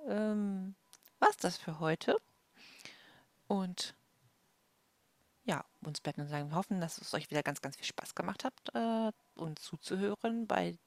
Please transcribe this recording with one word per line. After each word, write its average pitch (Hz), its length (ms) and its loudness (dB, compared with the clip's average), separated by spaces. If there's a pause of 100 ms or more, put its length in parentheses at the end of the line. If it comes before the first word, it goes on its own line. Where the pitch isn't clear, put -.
ähm, 202 680 0 (440)
war's - 200 8
das 180 180 0
für 160 240 -6
heute. 165 360 4 (1300)
Und 190 480 -2 (1500)
ja, 190 200 0 (160)
uns 151 200 -8
bleibt - 180 -2
nur 147 100 -4
sagen, 147 220 -2
wir 156 60 0
hoffen, 190 240 0
dass 165 180 -2
es - 160 -6
euch - 160 -4
wieder 147 120 2
ganz, 143 200 -2
ganz 139 140 -6
viel - 100 -8
Spaß - 280 -6
gemacht 190 300 -2
hat, 262 100 -2 (200)
äh, 226 380 2 (280)
uns 156 220 -6
zuzuhören 208 840 0
bei 175 300 2 (100)